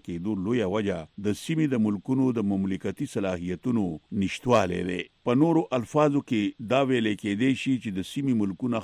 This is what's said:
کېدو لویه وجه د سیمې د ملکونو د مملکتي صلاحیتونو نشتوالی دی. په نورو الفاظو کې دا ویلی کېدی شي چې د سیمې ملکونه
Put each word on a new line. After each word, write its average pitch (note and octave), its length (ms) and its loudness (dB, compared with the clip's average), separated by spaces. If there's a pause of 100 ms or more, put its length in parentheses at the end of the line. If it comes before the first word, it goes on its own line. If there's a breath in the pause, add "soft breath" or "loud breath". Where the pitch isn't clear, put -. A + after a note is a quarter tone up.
کېدو F2+ 260 -4 (120)
لویه A2+ 260 0
وجه G2+ 240 0 (300)
د G#2 160 0
سیمې D#3 320 0
د A#2 100 2
ملکونو B2+ 420 0 (120)
د G#2+ 120 0
مملکتي F#2+ 640 -2
صلاحیتونو F#2 720 -2 (400)
نشتوالی F#2 640 2
دی. F2+ 100 -4 (300)
په B2 100 4
نورو E3 240 4 (140)
الفاظو C#3+ 520 2
کې G#2 440 -2
دا C3+ 80 4 (100)
ویلی A2+ 320 2
کېدی A2+ 400 0
شي C#3 100 0 (120)
چې G2+ 120 -4
د F#2 140 -4
سیمې C3 320 0
ملکونه G#2+ 420 -2